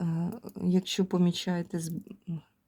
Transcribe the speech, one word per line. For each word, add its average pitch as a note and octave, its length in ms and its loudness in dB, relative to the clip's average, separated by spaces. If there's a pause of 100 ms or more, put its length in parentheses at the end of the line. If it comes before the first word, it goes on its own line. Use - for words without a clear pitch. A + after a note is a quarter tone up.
е, E3+ 300 0 (260)
якщо F#3 480 2
помічаєте, F3 760 0
зб-, E3 600 -8 (280)